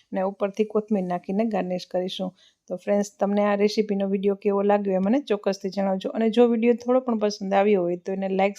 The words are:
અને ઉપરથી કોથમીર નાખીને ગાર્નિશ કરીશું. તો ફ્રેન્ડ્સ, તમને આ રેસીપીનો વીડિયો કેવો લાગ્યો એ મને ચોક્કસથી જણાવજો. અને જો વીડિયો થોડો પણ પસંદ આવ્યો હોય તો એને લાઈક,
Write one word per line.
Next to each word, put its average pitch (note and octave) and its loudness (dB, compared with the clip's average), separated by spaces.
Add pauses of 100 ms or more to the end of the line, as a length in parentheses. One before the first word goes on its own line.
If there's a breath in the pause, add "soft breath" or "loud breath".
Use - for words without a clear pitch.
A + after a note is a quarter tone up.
અને - -6
ઉપરથી G3 -2
કોથમીર G#3+ -2
નાખીને F#3 -2
ગાર્નિશ F3+ -4
કરીશું. F#3 -6 (340 soft breath)
તો F3+ -6
ફ્રેન્ડ્સ, G3+ -2
તમને G3+ 2
આ G#3 2
રેસીપીનો G3+ 0
વીડિયો G3 0
કેવો G3+ 0
લાગ્યો G3+ 2
એ F#3 2
મને G3+ 2
ચોક્કસથી G3+ -4
જણાવજો. G3 -2
અને A3 0
જો A#3+ 6
વીડિયો A#3 2
થોડો A#3+ 0
પણ B3 -2
પસંદ G#3 -2
આવ્યો G3 4
હોય F3 0
તો F#3 -8
એને F#3+ -4
લાઈક, F#3+ 0